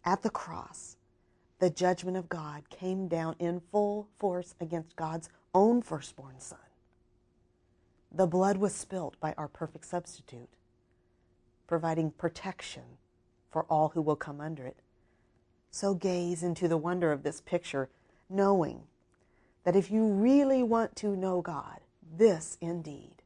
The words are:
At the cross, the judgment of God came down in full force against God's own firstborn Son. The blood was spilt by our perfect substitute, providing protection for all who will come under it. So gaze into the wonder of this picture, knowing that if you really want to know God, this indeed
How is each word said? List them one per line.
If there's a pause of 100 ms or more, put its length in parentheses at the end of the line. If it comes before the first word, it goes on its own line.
At
the
cross, (640)
the
judgment
of
God
came
down
in
full (100)
force
against
God's (240)
own
firstborn
Son. (1500)
The
blood
was
spilt
by
our
perfect
substitute, (1160)
providing
protection (520)
for
all
who
will
come
under
it. (920)
So
gaze
into
the
wonder
of
this
picture, (400)
knowing (760)
that
if
you
really
want
to
know
God, (200)
this
indeed